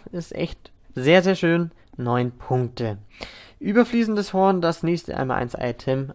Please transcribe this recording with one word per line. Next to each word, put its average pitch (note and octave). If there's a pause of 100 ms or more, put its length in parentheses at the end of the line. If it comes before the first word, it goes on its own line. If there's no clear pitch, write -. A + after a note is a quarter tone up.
(100)
ist F3
echt - (220)
sehr, D#3
sehr F#3
schön. E3+ (260)
Neun B2
Punkte. A#2+ (600)
Überfließendes A3
Horn, F#3+
das E3+
nächste E3
Einmal C3
eins B2
Item. C3